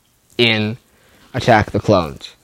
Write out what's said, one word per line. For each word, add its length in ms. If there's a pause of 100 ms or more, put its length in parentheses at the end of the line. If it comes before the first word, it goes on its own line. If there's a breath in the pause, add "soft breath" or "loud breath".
(360)
in 400 (580)
Attack 340
of 60
the 60
Clones. 640